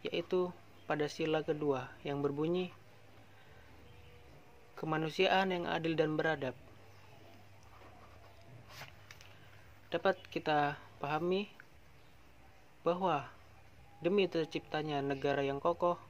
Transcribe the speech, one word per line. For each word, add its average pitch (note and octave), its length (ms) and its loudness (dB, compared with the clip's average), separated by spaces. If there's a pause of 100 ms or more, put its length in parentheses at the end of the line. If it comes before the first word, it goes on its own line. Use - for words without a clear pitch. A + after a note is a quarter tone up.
yaitu F3+ 480 0 (320)
pada D3+ 240 2
sila D#3 320 2
kedua D3 480 0 (160)
yang C#3+ 160 -2
berbunyi, D#3+ 480 2 (2000)
"Kemanusiaan F#3 720 4
yang F3 160 0
adil E3 320 0
dan D#3 160 4
beradab." D3+ 400 2 (3250)
Dapat F#3 400 2
kita D3 480 2 (240)
pahami F3 480 0 (1400)
bahwa E3+ 400 2 (720)
demi F3+ 320 4
terciptanya D3+ 720 0
negara C#3 400 2
yang C#3 160 2
kokoh F3 400 2 (120)